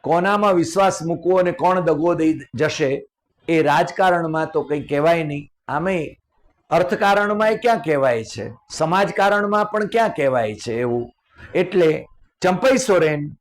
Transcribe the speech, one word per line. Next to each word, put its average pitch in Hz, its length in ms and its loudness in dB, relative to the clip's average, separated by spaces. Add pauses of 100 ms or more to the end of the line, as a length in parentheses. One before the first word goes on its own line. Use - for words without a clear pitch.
કોનામાં 196 520 2
વિશ્વાસ 175 500 2
મૂકવો 170 340 0
અને 175 140 2
કોણ 180 280 0
દગો 165 340 2
દઈ 160 260 0 (160)
જશે 139 520 -2 (400)
એ 165 140 2
રાજકારણમાં 160 880 0
તો 147 120 -2
કંઈ 147 200 -4
કહેવાય 156 400 2
નહીં. 147 280 -8 (160)
આમે 160 500 -4 (520)
અર્થકારણમાં 208 800 2
એ 214 80 0
ક્યાં 226 200 0
કહેવાય 135 460 0
છે, 110 300 -10 (180)
સમાજકારણમાં 202 920 0
પણ 214 200 -2
ક્યાં 226 240 0
કહેવાય 123 460 -2
છે 113 180 -8
એવું. 120 380 -4 (420)
એટલે 165 520 0 (360)
ચંપઈ 208 360 2
સોરેન 151 640 0